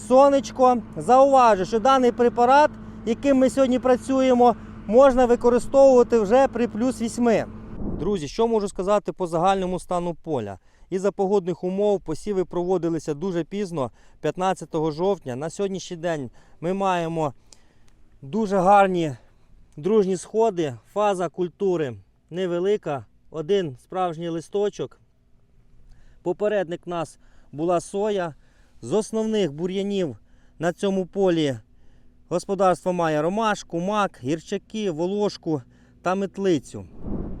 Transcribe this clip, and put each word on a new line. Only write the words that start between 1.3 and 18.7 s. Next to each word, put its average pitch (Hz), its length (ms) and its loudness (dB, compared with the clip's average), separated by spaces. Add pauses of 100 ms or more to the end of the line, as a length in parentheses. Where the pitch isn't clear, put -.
що 226 140 -2
даний 254 320 4
препарат, 240 600 4 (340)
яким 254 320 2
ми 262 120 4
сьогодні 254 300 2
працюємо, 254 760 4 (320)
можна 254 380 6
використовувати 240 920 4
вже 247 280 4
при 240 200 -2
плюс 226 340 -4
вісьми. 226 440 0 (540)
Друзі, 160 280 -4
що 226 200 -2
можу 214 200 0
сказати 196 440 -2
по 185 160 -6
загальному 180 520 0
стану 175 440 -6
поля? 110 360 -6 (300)
Із-за 185 220 -2
погодних 185 520 -2
умов 190 380 0
посіви 190 440 -4
проводилися 170 680 -4
дуже 170 300 -4
пізно, 170 480 -6 (300)
п'ятнадцятого 165 680 -4
жовтня. 160 440 -4
На 151 140 -8
сьогоднішній 190 480 -8
день 156 320 -6 (320)
ми 175 120 -2
маємо 165 600 -2 (880)
дуже 196 360 -4
гарні 185 580 4 (600)